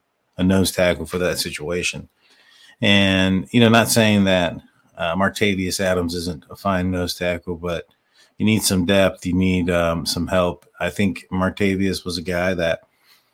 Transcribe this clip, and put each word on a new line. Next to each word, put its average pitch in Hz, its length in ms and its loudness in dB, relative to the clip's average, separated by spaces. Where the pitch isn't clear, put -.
a 92 60 -2
nose 92 280 4
tackle 87 340 0
for 90 120 -6
that 82 200 0
situation. 78 720 -6
And, 95 720 2
you 120 100 4
know, 113 80 8
not 113 200 6
saying 104 360 4
that, 90 320 2
uh, 85 200 -4
Martavius 95 640 -2
Adams 90 340 0
isn't 87 340 -8
a - 60 -18
fine 92 360 -2
nose 90 240 -4
tackle, 87 420 -6
but 85 300 -8
you 104 80 0
need 107 160 2
some 95 240 0
depth. 95 400 2
You 87 80 -2
need, 92 360 0
um, 82 360 -2
some 85 220 -4
help. 87 380 -2
I 87 120 -4
think 95 420 -2
Martavius 95 720 -2
was 87 140 -6
a 90 40 -8
guy 90 320 -2
that, 82 280 -2